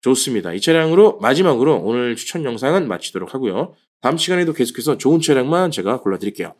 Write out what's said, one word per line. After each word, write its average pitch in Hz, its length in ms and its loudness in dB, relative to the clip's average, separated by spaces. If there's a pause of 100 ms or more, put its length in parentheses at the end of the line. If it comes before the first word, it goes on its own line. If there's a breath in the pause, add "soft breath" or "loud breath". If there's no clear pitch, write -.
좋습니다. 117 500 0
이 95 80 -6
차량으로 165 580 4
마지막으로 135 640 2
오늘 120 320 -2
추천 160 300 -8
영상은 135 440 -2
마치도록 92 460 -8
하고요. 131 400 -4 (260 soft breath)
다음 139 180 0
시간에도 175 340 -2
계속해서 127 460 -2
좋은 160 220 2
차량만 156 500 0
제가 113 300 -4
골라드릴게요. 98 600 -6